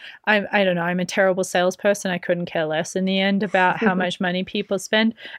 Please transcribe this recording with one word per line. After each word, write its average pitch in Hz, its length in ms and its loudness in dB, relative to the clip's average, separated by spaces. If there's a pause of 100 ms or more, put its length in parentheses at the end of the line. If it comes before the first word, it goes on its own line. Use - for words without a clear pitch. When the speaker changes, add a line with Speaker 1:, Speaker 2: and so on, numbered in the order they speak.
(260)
Speaker 1:
I'm, 208 260 2
I 202 120 4
don't 185 120 2
know, 170 60 -2
I'm 180 180 -2
a 180 60 -2
terrible 190 380 2
salesperson. 185 680 0
I 175 60 -2
couldn't 175 280 -2
care 165 200 -4
less 156 300 -4
in 190 100 -2
the 190 140 0
end 196 240 0
about 185 340 2
how 202 180 2
Speaker 2:
<laughs> 185 80 0
Speaker 1:
much 180 160 -4
money 180 240 -2
people 202 360 -4
spend, 220 340 0 (260)